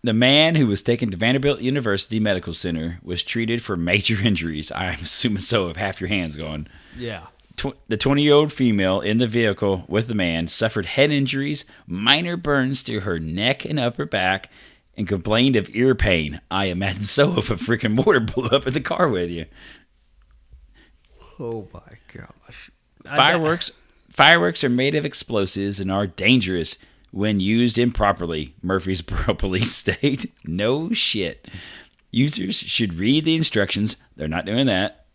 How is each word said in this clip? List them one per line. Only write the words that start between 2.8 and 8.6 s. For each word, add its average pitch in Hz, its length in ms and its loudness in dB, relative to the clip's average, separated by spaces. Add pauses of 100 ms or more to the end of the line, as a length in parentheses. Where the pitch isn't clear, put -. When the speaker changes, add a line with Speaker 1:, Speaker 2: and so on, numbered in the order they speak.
Speaker 1:
was 90 220 -6
treated 117 380 -2
for 98 140 -4
major 92 440 2
<laughs> - 60 -2
injuries. 82 460 -2
I'm 87 280 -6
assuming 101 400 -2
so, 98 280 0
if 82 80 -8
half 98 240 -6
your 90 80 -6
hand's 87 280 -4
gone. 78 300 -8 (300)
Speaker 2:
Yeah. 110 300 -10 (300)
Speaker 1:
Tw-, - 200 -6 (120)
the 113 80 -2
twenty-year-old 147 560 4
female 98 480 2